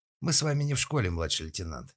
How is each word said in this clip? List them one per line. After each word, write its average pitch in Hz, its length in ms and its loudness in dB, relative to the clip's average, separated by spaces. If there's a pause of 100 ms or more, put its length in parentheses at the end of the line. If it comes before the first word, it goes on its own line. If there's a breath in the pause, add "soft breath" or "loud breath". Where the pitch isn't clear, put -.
(200)
«Мы 165 120 0
с - 80 6
вами 147 240 2
не 143 80 0
в 127 60 0
школе, 117 320 2
младший 82 340 -2
лейтенант. 78 520 -8